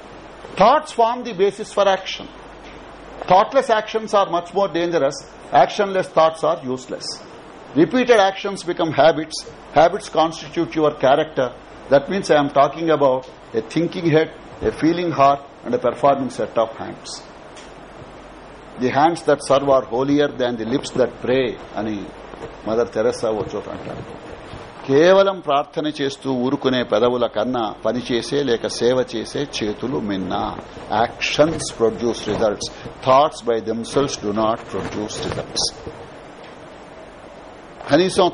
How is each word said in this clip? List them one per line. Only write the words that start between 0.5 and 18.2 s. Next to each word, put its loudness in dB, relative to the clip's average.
Thoughts 4
form 0
the -8
basis -2
for 2
action. -4
Thoughtless 4
actions -2
are 2
much -4
more 0
dangerous. 0
Actionless 2
thoughts 2
are 0
useless. -8
Repeated 4
actions 0
become -2
habits. 2
Habits 4
constitute -2
your 2
character. 2
That 6
means -2
I 6
am 2
talking 2
about 2
a -2
thinking -2
head, 4
a 0
feeling 0
heart, 4
and -4
a 2
performing 2
set -6
of 2
hands. -14